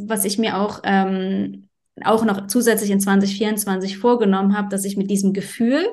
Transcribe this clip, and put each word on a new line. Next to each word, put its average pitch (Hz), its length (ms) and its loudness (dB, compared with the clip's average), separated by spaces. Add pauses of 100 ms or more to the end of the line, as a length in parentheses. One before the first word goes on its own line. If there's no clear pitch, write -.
was 214 180 -2
ich 208 140 -2
mir 220 180 0
auch, 202 260 -2
ähm, 190 880 0 (340)
auch 220 220 2
noch 196 220 -2
zusätzlich 220 420 2
in 196 100 2
zwanzig 196 380 2
vierundzwanzig 196 640 -2
vorgenommen 202 580 2
habe, 202 120 -2
dass 196 160 -4
ich 202 120 -4
mit 196 140 -2
diesem 196 220 2
Gefühl, 240 600 0